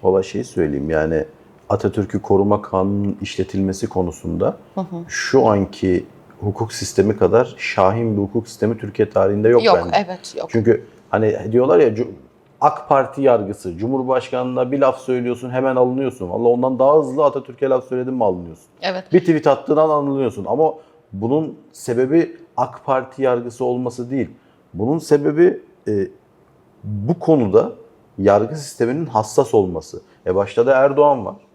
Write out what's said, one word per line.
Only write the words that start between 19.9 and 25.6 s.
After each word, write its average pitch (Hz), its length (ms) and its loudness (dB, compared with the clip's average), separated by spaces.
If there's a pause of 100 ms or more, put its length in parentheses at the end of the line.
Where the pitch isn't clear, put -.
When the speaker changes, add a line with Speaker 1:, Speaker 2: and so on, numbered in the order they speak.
Speaker 1:
Ama 156 280 0 (400)
bunun 127 440 -4 (140)
sebebi 131 680 -2 (200)
ak 127 280 -6
Parti 131 380 -4
yargısı 120 420 -2
olması 123 460 -6
değil. 131 180 -4 (440)
Bunun 123 260 -2
sebebi, 156 640 2 (260)